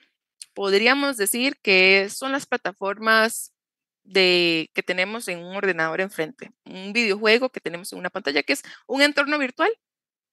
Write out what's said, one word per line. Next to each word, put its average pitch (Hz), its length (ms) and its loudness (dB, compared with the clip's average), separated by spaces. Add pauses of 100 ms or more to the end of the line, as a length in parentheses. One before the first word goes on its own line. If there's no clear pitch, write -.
(540)
podríamos 233 600 2
decir 240 460 -2
que 190 480 4
son 269 220 -8
las 277 140 -6
plataformas 220 1080 0 (520)
de, 175 680 2
que 190 80 -2
tenemos 196 460 -4
en 175 120 -8
un 180 160 -14
ordenador 170 440 -2
enfrente, 175 500 -8 (140)
un 190 280 -14
videojuego 226 580 2
que - 100 -12
tenemos 170 320 -10
en 190 60 -12
una 180 120 -6
pantalla, 285 320 -2
que - 120 -2
es - 80 -6 (240)
un 269 160 0
entorno 294 360 0
virtual, 294 320 -2 (640)